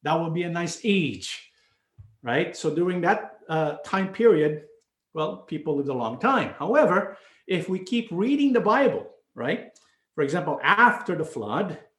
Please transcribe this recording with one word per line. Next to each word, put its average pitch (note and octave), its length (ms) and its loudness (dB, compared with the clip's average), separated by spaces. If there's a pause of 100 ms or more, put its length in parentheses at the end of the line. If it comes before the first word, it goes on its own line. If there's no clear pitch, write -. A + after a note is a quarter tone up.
That D#3 160 0
would E3 160 -2
be F3 100 -2
a E3+ 60 -4
nice E3+ 340 -4
age, D#3+ 640 -2 (720)
right? C#3+ 340 -2
So D#3+ 140 -2
during F3+ 320 0
that, - 360 0 (100)
uh, D#3 360 0
time F#3+ 280 -2
period, D#3 520 4 (500)
well, D#3 240 -4
people D3+ 380 -4
lived C#3 120 -2
a C3+ 60 -4
long A#2+ 260 -4
time. A#3+ 380 0
However, G3 580 2 (300)
if F#3 220 -2
we F#3 100 -2
keep A3+ 320 -4
reading C4+ 420 2
the A#3+ 80 4
Bible, G#3+ 480 2 (260)
right? C3 360 -6 (440)
For D#3 80 -2
example, D3 400 -2
after G3+ 540 4
the D#3 80 -2
flood C#3+ 540 -6 (200)